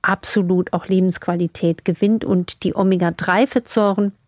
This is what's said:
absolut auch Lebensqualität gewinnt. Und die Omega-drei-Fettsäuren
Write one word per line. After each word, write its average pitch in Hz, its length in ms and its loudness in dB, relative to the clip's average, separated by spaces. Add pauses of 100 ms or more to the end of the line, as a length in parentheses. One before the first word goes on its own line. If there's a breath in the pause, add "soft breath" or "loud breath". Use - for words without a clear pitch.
absolut 185 680 0
auch 175 140 -4
Lebensqualität 175 960 0
gewinnt. 208 400 0
Und - 400 -2
die 185 100 -2
Omega-drei-Fettsäuren 196 1400 0 (160)